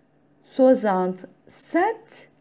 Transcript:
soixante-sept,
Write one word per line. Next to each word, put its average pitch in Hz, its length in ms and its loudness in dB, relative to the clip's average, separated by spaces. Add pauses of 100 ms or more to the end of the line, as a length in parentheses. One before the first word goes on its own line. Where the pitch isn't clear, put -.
(440)
soixante-sept, 226 1900 -2 (120)